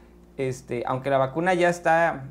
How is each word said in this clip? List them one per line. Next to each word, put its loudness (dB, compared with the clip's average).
este, -4
aunque -2
la 4
vacuna 0
ya 4
está 0